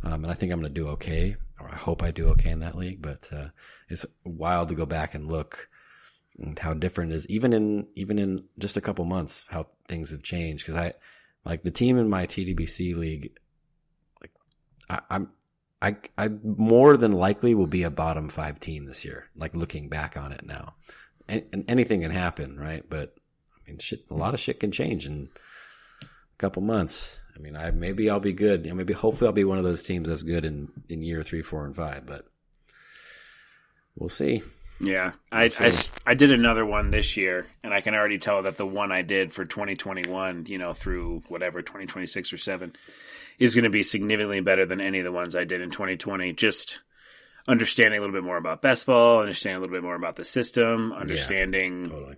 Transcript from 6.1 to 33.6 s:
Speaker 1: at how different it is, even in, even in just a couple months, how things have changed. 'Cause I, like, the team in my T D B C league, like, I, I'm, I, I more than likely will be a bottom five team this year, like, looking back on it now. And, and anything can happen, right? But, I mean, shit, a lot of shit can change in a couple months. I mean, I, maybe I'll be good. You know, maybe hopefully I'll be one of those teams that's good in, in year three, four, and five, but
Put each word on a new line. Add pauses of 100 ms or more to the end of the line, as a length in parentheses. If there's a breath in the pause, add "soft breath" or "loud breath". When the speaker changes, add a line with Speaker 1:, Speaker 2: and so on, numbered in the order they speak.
Speaker 1:
at
how
different
it
is,
even
in,
even
in (160)
just
a
couple
months,
how (220)
things
have
changed.
'Cause
I, (500 soft breath)
like,
the
team
in
my
T
D
B
C
league, (920)
like, (600)
I,
I'm, (520)
I, (220)
I (160)
more
than
likely
will
be
a
bottom
five
team
this
year, (100)
like,
looking
back
on
it
now. (520 loud breath)
And,
and
anything
can
happen,
right?
But, (400)
I
mean,
shit,
a
lot
of
shit
can
change
in (720 loud breath)
a
couple
months. (160)
I
mean,
I,
maybe
I'll
be
good.
You
know,
maybe
hopefully
I'll
be
one
of
those
teams
that's
good
in, (200)
in
year
three,
four,
and
five,
but (1700 soft breath)